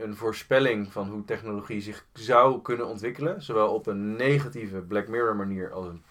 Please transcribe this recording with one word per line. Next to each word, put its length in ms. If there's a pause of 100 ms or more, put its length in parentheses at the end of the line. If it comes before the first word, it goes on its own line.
een 120
voorspelling 760
van 180
hoe 160
technologie 560
zich 320
zou 480
kunnen 260
ontwikkelen. 540
Zowel 320
op 140
een 280
negatieve 680
Black 260
Mirror 280
manier 360
als 160
een 240